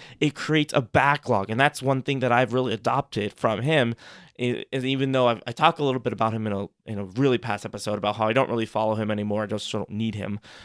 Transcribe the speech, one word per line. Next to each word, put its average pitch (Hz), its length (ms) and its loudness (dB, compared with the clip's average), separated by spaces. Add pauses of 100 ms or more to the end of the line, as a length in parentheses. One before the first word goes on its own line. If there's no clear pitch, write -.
(200)
it 151 140 2
creates 151 380 0
a 135 100 2
backlog. 127 680 2
And 113 100 0
that's 143 220 2
one 131 200 0
thing 135 180 -2
that 123 120 2
I've 120 200 4
really 127 200 0
adopted 113 600 -2
from 110 300 -2
him, 131 320 2 (440)
i-, 123 340 -2
is 131 120 -2
even 135 280 0
though 127 160 4
I've, 117 180 0
I 120 60 -6
talk 160 260 2
a 147 60 -2
little 131 160 0
bit 104 120 -2
about 113 200 0
him 110 140 -4
in 104 60 -4
a, 101 160 -4 (180)
in 107 120 -8
a 101 60 -6
really 120 340 2
past 104 260 -4
episode 104 340 -6
about 104 180 -2
how 110 100 2
I 113 60 2
don't 131 180 2
really 113 160 -2
follow 110 280 0
him 107 160 -2
anymore. 104 320 -2
I 107 40 -4
just 104 240 -6
don't 104 200 -6
need 107 240 -4
him. 104 260 -6 (240)